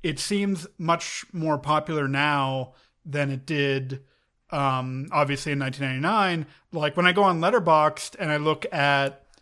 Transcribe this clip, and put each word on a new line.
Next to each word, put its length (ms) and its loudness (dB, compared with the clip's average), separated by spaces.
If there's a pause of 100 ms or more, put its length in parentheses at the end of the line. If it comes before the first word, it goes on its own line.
It 160 -4
seems 480 -2 (120)
much 540 -2
more 260 0
popular 500 0
now 640 0 (340)
than 240 -2
it 160 -8
did, 560 -2 (480)
um, 600 -2
obviously 420 0
in 60 -2
nineteen 280 -4
ninety-nine. 580 0 (280)
Like, 260 -2
when 80 4
I 60 6
go 100 4
on 180 4
Letterboxd 760 2
and 120 -2
I 60 2
look 340 0
at, 540 2 (180)